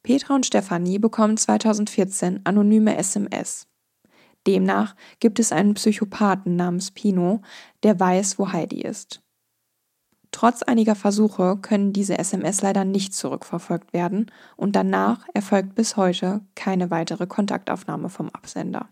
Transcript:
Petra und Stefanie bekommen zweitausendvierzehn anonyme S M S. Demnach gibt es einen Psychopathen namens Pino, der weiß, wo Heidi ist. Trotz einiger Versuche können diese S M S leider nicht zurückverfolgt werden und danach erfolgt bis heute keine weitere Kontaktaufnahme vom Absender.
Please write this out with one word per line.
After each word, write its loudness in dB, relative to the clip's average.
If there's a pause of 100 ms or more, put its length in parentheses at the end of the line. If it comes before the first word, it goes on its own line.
Petra 0
und 2
Stefanie -2
bekommen 2
zweitausendvierzehn 0
anonyme 4
S -4
M -4
S. -8 (800)
Demnach 2 (240)
gibt 4
es 2
einen 4
Psychopathen 0
namens -2
Pino, 0 (420)
der 4
weiß, 2
wo -2
Heidi -4
ist. -10 (1080)
Trotz 0
einiger 2
Versuche 2
können 0
diese -2
S -4
M -4
S -2
leider 2
nicht -2
zurückverfolgt -6
werden -2 (240)
und -2
danach 0
erfolgt 0
bis -2
heute 0 (140)
keine -2
weitere -4
Kontaktaufnahme -4
vom -8
Absender. -10